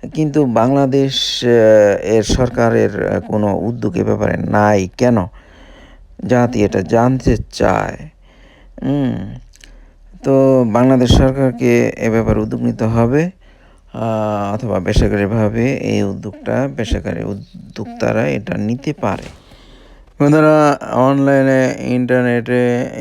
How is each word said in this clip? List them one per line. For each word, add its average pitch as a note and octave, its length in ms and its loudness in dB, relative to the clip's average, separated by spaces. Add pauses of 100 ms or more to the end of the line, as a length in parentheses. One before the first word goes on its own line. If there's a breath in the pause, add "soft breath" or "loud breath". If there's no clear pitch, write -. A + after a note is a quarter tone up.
(140)
কিন্তু D3+ 300 0
বাংলাদেশ, C3+ 1000 0
আহ, B2 40 2 (540)
এর A2 200 2
সরকারের, A2+ 840 0
আহ, G2 120 -2
কোনো G#2 360 -2
উদ্যোগ G#2+ 400 -6
এ G#2 80 -2
ব্যাপারে G#2+ 320 -2
নাই G#2 520 0 (100)
কেন? A#2 280 2 (1000 loud breath)
জাতি A#2+ 380 2
এটা G2 180 0
জানতে A#2+ 540 0 (160)
চায়। G#2+ 580 -2 (720 soft breath)
উম, B2 520 -4 (920 soft breath)
তো C3+ 440 4
বাংলাদেশ B2 480 4
সরকারকে B2+ 800 2
এ A2+ 140 -2
ব্যাপারে A2 300 0
উদ্যোগ A#2 220 -4
নিতে A#2 220 -2
হবে, A#2 460 0 (640 soft breath)
আহ, G#2+ 600 -4
অথবা G2+ 260 -4
বেসরকারিভাবে G#2+ 920 0
এই G#2+ 300 -4
উদ্যোগটা, G#2+ 680 -6
বেসরকারি - 560 -6
উদ্যোক্তারা A2 1000 -6
এটা B2 300 -6
নিতে A#2+ 360 -6
পারে। G#2 300 -6 (1000 soft breath)
বন্ধুরা, D3+ 580 4 (140)
অনলাইনে C3+ 880 2
ইন্টারনেটে B2 1080 0 (120)